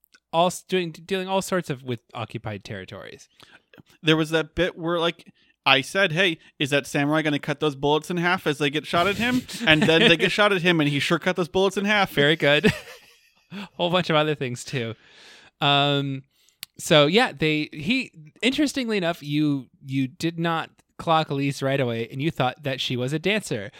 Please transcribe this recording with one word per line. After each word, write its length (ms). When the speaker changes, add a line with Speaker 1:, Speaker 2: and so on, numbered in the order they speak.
Speaker 1:
all 160
s-, 160
doing, 280
dealing 360
all 140
sorts 280
of 140
with 160
occupied 500
territories. 640
Speaker 2:
There 140
was 140
that 260
bit 220
where, 220
like, 320
I 160
said, 320
"Hey, 260
is 120
that 180
samurai 340
gonna 180
cut 200
those 160
bullets 340
in 80
half 300
as 100
they 120
get 180
shot 180
at 120
him?" 240
Speaker 1:
<laughs> 140
Speaker 2:
And 160
then 160
they 160
get 160
shot 220
at 80
him, 180
and 100
he 100
sure 200
cut 160
those 140
bullets 260
in 80
half. 280
Speaker 1:
Very 260
good. 340
<laughs> 540
Whole 160
bunch 200
of 60
other 200
things, 280
too. 320
Um, 640
so, 300
yeah, 260
they, 400
he, 380
interestingly 560
enough, 240
you, 460
you 220
did 320
not 300
clock 320
Elise 320
right 180
away, 300
and 120
you 100
thought 320
that 160
she 160
was 160
a 80
dancer. 600